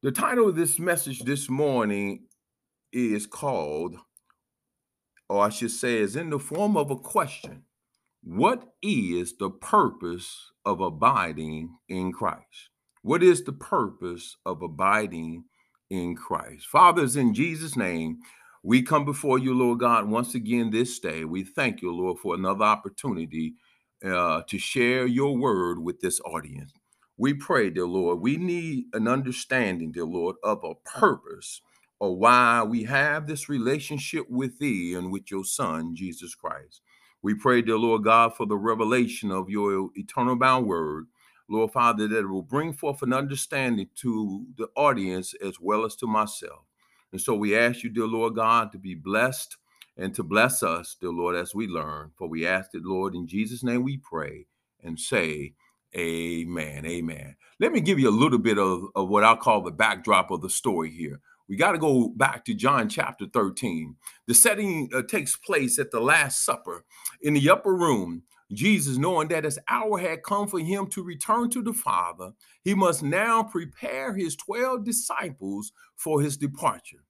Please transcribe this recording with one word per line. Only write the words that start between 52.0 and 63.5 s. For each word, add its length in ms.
For 100
we 160
ask 300
it, 100
Lord, 300
in 140
Jesus' 340
name 220
we 140
pray 480
and 160
say, 560
amen, 880
amen. 520
Let 120
me 80
give 200
you 80
a 20
little 300
bit 180
of, 380
of 120
what 140
I 140
call 260
the 80
backdrop 600
of 100
the 80
story 400
here. 300
We 100
gotta 200
go 320
back 380
to 80
John 340
chapter 380
thirteen. 720